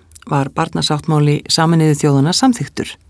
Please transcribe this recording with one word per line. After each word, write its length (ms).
var 220
barnasáttmáli 960
Sameinuðu 480
þjóðanna 320
samþykktur. 640